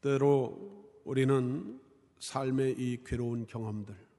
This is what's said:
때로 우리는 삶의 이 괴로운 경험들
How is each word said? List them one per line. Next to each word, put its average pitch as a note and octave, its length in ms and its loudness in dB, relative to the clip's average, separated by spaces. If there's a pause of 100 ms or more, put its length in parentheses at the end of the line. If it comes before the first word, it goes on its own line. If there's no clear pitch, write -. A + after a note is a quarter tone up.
때로 C#3 800 2 (160)
우리는 C3+ 760 0 (400)
삶의 C3 580 0
이 B2 260 -4
괴로운 A#2+ 400 -4
경험들 G#2+ 520 -8 (220)